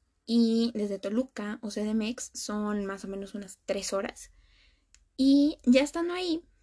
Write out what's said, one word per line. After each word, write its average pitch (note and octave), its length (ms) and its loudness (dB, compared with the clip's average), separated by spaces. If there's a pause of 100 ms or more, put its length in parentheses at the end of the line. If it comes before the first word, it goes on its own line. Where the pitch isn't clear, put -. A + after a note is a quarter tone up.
(260)
y A3+ 480 2
desde G3+ 240 -4
Toluca G#3+ 640 -4
o G#3 80 -8
C G#3 120 -6
D G#3+ 80 -2
M G#3+ 200 0
X - 240 -10
son G#3 500 -4
más G3 220 -8
o - 20 -10
menos G3 260 -10
unas G3+ 300 -12
tres G3 300 -4
horas. - 380 -8 (840)
Y C#4+ 480 6
ya B3+ 180 8
estando E4+ 300 -2
ahí, F4 320 -4 (180)